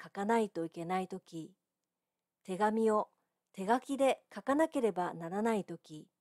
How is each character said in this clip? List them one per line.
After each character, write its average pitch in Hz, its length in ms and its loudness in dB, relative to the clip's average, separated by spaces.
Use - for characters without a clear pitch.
書 170 60 -18
か 196 160 -6
な 233 140 2
い 214 100 0
と 165 160 -4
い 165 60 -6
け 170 160 -8
な 185 140 0
い 185 80 -6
と 185 120 -10
き、 160 320 -12
手 185 140 -6
紙 220 320 4
を 214 180 2
手 190 160 -6
書 247 100 4
き 277 180 -4
で 262 240 2
書 202 80 -10
か 269 140 0
な 320 100 4
け 294 140 -4
れ 226 100 4
ば 175 240 -4
な 165 140 -10
ら 196 140 -2
な 226 120 2
い 190 100 0
と 170 140 -10
き、 156 300 -18